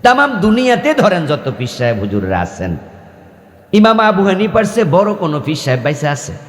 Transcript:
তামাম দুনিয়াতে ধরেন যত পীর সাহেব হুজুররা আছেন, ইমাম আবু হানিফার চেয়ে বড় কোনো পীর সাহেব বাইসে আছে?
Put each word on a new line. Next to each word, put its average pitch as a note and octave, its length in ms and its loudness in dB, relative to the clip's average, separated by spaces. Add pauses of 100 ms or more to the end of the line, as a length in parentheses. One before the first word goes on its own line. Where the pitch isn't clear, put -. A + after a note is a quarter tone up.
তামাম C4 320 2
দুনিয়াতে A3 600 2
ধরেন F#3 320 2
যত C#3 320 -4
পীর B2 100 -4
সাহেব A#2+ 320 -2
হুজুররা F#2+ 400 -2
আছেন, F2 380 -6 (960)
ইমাম A3 280 4
আবু G3+ 240 2
হানিফার G3+ 400 2
চেয়ে G#3 280 0
বড় G3+ 220 2
কোনো D3+ 260 -4
পীর C#3 160 -4
সাহেব B2+ 280 -2
বাইসে D3 240 -2
আছে? C#3+ 260 -6 (160)